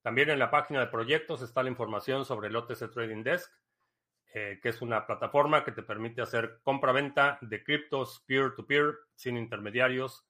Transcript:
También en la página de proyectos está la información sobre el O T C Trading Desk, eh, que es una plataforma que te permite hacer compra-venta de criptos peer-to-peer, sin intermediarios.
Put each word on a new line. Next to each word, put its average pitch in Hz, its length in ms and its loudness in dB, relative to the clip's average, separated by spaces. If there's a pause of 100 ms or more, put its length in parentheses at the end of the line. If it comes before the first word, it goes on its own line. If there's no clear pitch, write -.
También 131 300 4
en 143 100 4
la 120 100 2
página 147 300 2
de 120 80 2
proyectos 127 540 0
está 127 200 -2
la 127 80 0
información 120 540 -2
sobre 107 240 -4
el 110 80 -4
O 117 100 -2
T 120 80 -8
C 110 140 -10
Trading 110 340 -6
Desk, 165 260 -2 (840)
eh, 101 280 -6
que 120 80 0
es 110 120 -6
una 117 240 0
plataforma 143 580 2
que - 80 -6
te 107 100 -10
permite 117 400 -6
hacer 113 400 -4
compra-venta 139 800 2
de 107 200 -8
criptos 147 640 -4
peer-to-peer, 135 680 2 (180)
sin 123 220 -6
intermediarios. 120 920 -2